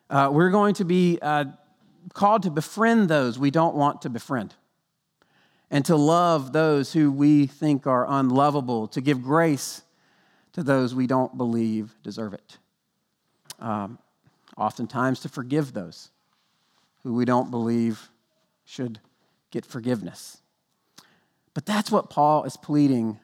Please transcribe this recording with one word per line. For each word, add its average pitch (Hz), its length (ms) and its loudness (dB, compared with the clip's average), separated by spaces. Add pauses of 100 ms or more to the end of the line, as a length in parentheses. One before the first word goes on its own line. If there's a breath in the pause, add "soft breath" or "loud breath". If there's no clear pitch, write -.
Uh, 139 220 2
we're 170 200 4
going 202 240 4
to 196 100 -2
be, 175 360 4
uh, 147 240 0 (680)
called 208 300 2
to 180 80 -2
befriend 208 580 2
those 127 300 0
we 139 100 2
don't 160 260 0
want 143 280 0
to - 60 -8
befriend, 117 440 -6 (1160)
and 139 140 0
to 175 100 2
love 156 580 2
those 151 400 2
who 151 180 4
we 143 360 4
think 143 400 -2
are 123 200 2
unlovable, 131 800 0
to 139 120 -8
give 131 220 -2
grace 156 580 0 (720)
to 185 80 -8
those 131 320 0
we 127 140 -2
don't 131 280 -2
believe 113 680 -2
deserve 104 300 -10
it. - 260 -20 (1000)
Um, 107 380 -8 (580)
oftentimes 123 640 -4
to 151 80 -14
forgive 135 440 -6
those 87 380 -14 (920)
who 123 120 -6
we 120 100 2
don't 123 240 2
believe 117 640 -2 (540)
should 117 340 -12 (500)
get 117 160 -10
forgiveness. 110 720 -8 (1160 soft breath)
But - 120 -8
that's 208 240 -2
what 208 200 0
Paul 151 340 2
is - 140 -10
pleading 131 680 0